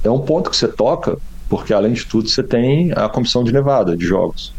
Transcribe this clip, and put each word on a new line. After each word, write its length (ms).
É 80
um 80
ponto 320
que 60
você 100
toca, 500
porque 240
além 200
de 120
tudo 240
você 140
tem 500
a 160
comissão 360
de 80
Nevada 440
de 80
jogos. 540